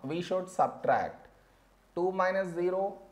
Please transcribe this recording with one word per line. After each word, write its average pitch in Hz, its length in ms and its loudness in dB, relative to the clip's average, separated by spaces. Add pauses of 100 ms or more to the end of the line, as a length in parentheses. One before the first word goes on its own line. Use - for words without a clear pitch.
we 160 200 -4
should 185 260 -2
subtract 123 800 0 (680)
two 185 180 0
minus 185 420 2
zero, 185 440 0 (140)